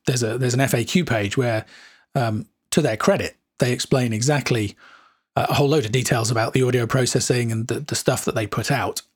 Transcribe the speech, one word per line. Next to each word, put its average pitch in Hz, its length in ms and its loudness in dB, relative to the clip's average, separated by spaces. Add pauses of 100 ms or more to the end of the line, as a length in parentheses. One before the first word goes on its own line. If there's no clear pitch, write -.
there's 123 180 0
a, 113 140 -2
there's 127 160 0
an 127 80 2
F 139 120 0
A 117 100 2
Q 180 220 2
page 104 320 -2
where, 120 280 0 (500)
um, 117 320 -2 (240)
to 170 100 2
their 113 160 0
credit, 135 380 2 (240)
they 123 120 2
explain 123 420 0
exactly, 120 640 0 (600)
uh, 120 140 0
a - 40 -2
whole 139 140 2
load 143 180 2
of 107 60 -6
details 117 400 0
about 113 220 0
the 131 100 4
audio 123 240 2
processing 123 640 2
and 113 160 -4
the, 120 140 -4
the - 140 -6
stuff - 300 0
that - 100 -2
they 110 120 -2
put - 240 -4
out. 110 300 -2 (140)